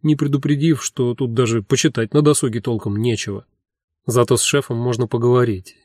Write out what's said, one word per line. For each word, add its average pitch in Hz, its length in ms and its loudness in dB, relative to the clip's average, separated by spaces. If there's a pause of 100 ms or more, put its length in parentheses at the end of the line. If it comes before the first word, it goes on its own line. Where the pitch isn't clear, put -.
не 151 140 2
предупредив, 143 680 0
что 120 300 -4
тут 120 180 -4
даже 113 300 0
почитать 113 500 0
на 147 100 4
досуге 135 380 2
толком 107 360 -4
нечего. 110 500 -4 (580)
Зато 127 320 2
с - 60 0
шефом 135 340 -2
можно 120 300 -2
поговорить, 120 800 0